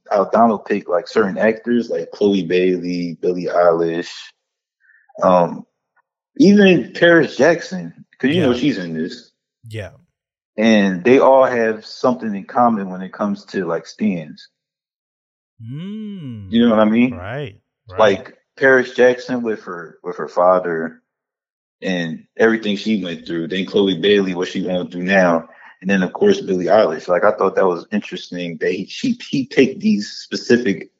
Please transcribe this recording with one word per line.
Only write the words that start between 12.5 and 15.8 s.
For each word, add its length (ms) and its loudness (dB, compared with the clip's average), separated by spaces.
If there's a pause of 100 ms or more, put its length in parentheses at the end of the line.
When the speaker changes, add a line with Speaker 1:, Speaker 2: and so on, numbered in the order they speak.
Speaker 1:
when 120 -10
it 120 -12
comes 320 -6
to, 200 -6
like, 200 -4
stands. 640 -6 (1120)
Speaker 2:
Mm. 880 -12